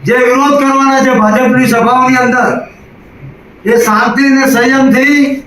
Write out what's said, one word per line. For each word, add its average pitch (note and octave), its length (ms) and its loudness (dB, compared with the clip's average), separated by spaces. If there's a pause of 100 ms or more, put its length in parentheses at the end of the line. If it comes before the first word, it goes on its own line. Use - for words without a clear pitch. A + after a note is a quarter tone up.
જે G#3 100 -2
વિરોધ C4+ 460 0
કરવાના C4+ 440 0
છે B3+ 160 0
ભાજપની B3+ 460 0
સભાઓની B3+ 500 0
અંદર, B3 520 -2 (960)
એ A#3 120 0
શાંતિ A#3 480 0
અને C4+ 220 2
સંયમથી C4+ 880 0 (120)